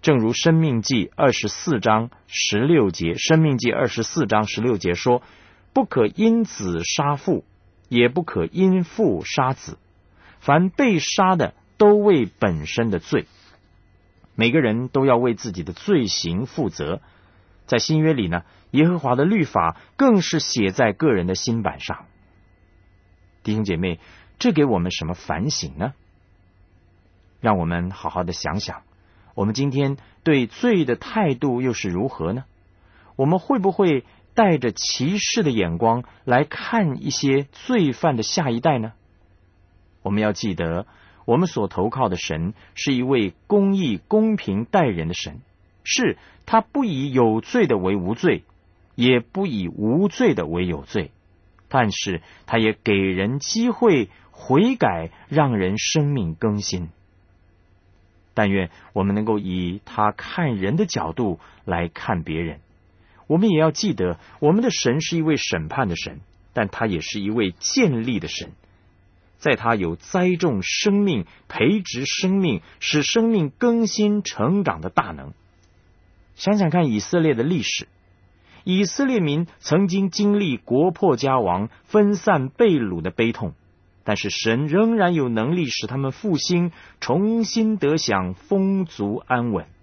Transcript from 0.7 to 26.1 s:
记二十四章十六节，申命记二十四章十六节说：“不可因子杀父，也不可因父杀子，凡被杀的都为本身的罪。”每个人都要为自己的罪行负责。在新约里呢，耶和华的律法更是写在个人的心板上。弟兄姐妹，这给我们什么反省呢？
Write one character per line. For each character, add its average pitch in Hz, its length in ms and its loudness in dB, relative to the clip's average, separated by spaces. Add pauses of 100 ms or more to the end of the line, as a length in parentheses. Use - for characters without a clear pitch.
记 110 360 -2
二 123 160 4
十 104 160 -4
四 - 320 -4
章 113 280 2 (180)
十 - 320 -2
六 123 300 4
节， 85 260 -4
申 160 240 2
命 147 180 2
记 117 120 0
二 117 200 0
十 117 120 -6
四 127 260 -2
章 107 200 2
十 - 140 -6
六 117 160 0
节 87 160 -2
说 123 280 0 (520)
：“不 262 100 2
可 123 220 2
因 226 400 2
子 87 400 -4
杀 143 320 0
父， 139 260 -2 (460)
也 120 180 4
不 151 160 0
可 87 220 -2
因 185 400 2
父 117 400 0
杀 131 260 0
子， - 260 -10 (640)
凡 170 300 4
被 220 300 2
杀 185 360 2
的 143 180 0 (240)
都 208 200 8
为 190 280 4 (140)
本 82 260 0
身 117 240 -2
的 92 100 -2
罪。” - 260 -2 (1080)
每 117 160 2
个 156 100 2
人 120 260 0
都 135 180 0
要 127 120 6
为 123 160 2
自 107 180 -8
己 87 120 -8
的 90 100 -10
罪 147 340 0
行 90 380 -4
负 127 240 -4
责。 76 320 -6 (640)
在 123 120 0
新 156 220 0
约 156 140 2
里 104 160 -2
呢， 85 140 -4 (280)
耶 147 160 4
和 175 120 0
华 123 160 0
的 139 100 2
律 196 180 2
法 85 320 0 (220)
更 240 240 6
是 165 180 -2
写 101 320 -2
在 110 220 2
个 151 180 2
人 90 160 2
的 92 80 0
心 113 260 -4
板 - 200 -4
上。 - 240 -10 (1400)
弟 110 100 -2
兄 107 120 -2
姐 95 100 -2
妹， 85 240 -4 (400)
这 240 140 2
给 151 100 4
我 113 160 2
们 87 120 0
什 - 140 -8
么 85 80 -6
反 90 360 -4
省 - 280 -8
呢？ 113 160 -4 (1500)